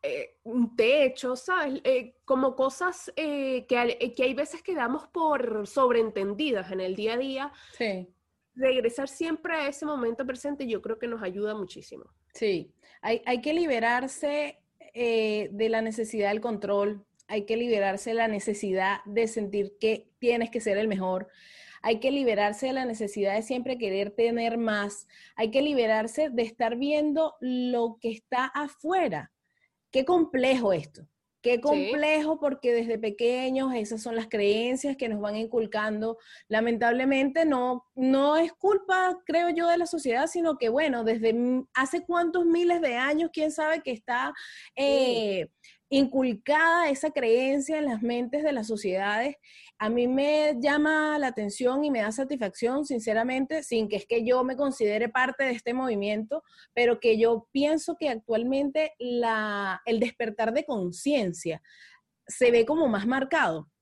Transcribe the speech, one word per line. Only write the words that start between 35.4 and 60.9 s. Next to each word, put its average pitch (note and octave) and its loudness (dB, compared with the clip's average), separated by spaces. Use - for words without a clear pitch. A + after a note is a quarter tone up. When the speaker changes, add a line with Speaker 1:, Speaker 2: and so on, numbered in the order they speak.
Speaker 2:
Lamentablemente B3+ 2
no, B3+ 0
no C4+ 4
es E4 2
culpa, F#4 2
creo E4+ 2
yo, E4+ 0
de E4+ 4
la E4+ 0
sociedad, C#4 0
sino D#4+ 0
que, - 0
bueno, B3 0
desde A3+ 2
m-, B3 2
hace C#4 0
cuántos E4+ 0
miles E4+ 4
de B3 0
años, D4+ 0
quién D#4 0
sabe D#4 -2
que C4+ -6
está, B3+ -4
Speaker 1:
Sí. C4+ -2
Speaker 2:
eh, A#3 2
inculcada C#4 2
esa C#4+ -2
creencia C4+ 2
en D4+ -2
las A3+ -2
mentes A#3+ -2
de D4+ 0
las A3 -2
sociedades. G#3 -2
A G#3+ -2
mí A#3+ 2
me D4+ 2
llama D4+ 2
la C#4 0
atención B3 -2
y D4 0
me A#3+ 0
da G#3+ 0
satisfacción, C4 -2
sinceramente, B3+ -2
sin A3 -2
que G#3 -2
es - -6
que A#3 0
yo B3+ 4
me B3+ -2
considere A#3+ 0
parte C4 0
de C4 0
este A#3+ -4
movimiento, A3 -2
pero A#3+ 4
que A3 4
yo A3+ 2
pienso D4+ 0
que D4+ -2
actualmente C4+ -2
la, G#3+ -2
el A#3 0
despertar A3+ -2
de D4 0
conciencia F#3 -2